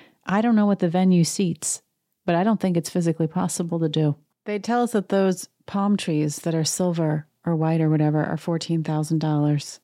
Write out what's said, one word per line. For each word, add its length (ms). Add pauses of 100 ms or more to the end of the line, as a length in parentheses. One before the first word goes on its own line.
(260)
I 140
don't 160
know 80
what 140
the 100
venue 340
seats, 600 (420)
but 100
I 100
don't 140
think 200
it's 100
physically 380
possible 540
to 100
do. 260 (300)
They 120
tell 240
us 100
that 180
those 400 (160)
palm 320
trees 400
that 160
are 100
silver 640 (180)
or 100
white 280
or 80
whatever 340
are 140
fourteen 440
thousand 360
dollars. 640